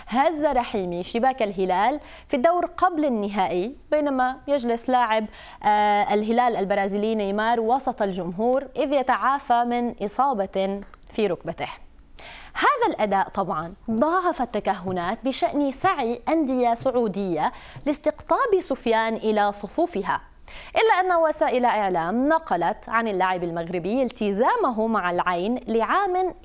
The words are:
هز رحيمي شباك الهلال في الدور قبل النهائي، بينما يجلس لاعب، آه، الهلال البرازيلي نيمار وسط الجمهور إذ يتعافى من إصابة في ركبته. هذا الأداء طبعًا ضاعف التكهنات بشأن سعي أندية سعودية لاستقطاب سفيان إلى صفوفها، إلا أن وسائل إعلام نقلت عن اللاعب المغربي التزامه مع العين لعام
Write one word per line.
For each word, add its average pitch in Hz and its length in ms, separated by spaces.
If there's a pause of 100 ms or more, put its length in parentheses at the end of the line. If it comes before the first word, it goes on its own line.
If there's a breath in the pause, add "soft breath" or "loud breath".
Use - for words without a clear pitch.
هز 294 380
رحيمي 214 580
شباك 220 400
الهلال 202 580 (280 loud breath)
في - 80
الدور 339 300
قبل 339 380
النهائي، 202 720 (140)
بينما 262 460 (100)
يجلس 240 440
لاعب، 220 360 (360 loud breath)
آه، 208 520
الهلال 226 420
البرازيلي 202 580
نيمار 214 460
وسط 240 420
الجمهور 196 600 (120)
إذ 269 160
يتعافى 247 720
من 240 300 (100)
إصابة 202 760 (320)
في 214 140
ركبته. 165 420 (840 loud breath)
هذا 480 400
الأداء 196 340
طبعًا 170 460 (160)
ضاعف 311 520
التكهنات 185 840
بشأن 277 460
سعي 262 580
أندية 254 460
سعودية 202 800 (340 loud breath)
لاستقطاب 349 760
سفيان 226 540
إلى 208 380
صفوفها، 202 680 (560 loud breath)
إلا 440 240
أن 359 220
وسائل 277 420
إعلام 202 640
نقلت 214 600
عن 226 200
اللاعب 185 360
المغربي 175 580
التزامه 233 840
مع 202 240
العين 180 560
لعام 349 680 (100)